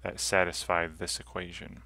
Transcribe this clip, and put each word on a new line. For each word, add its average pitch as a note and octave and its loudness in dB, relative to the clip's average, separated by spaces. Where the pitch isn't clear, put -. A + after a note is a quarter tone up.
that - -4
satisfied E2+ 2
this - -4
equation. F2 -10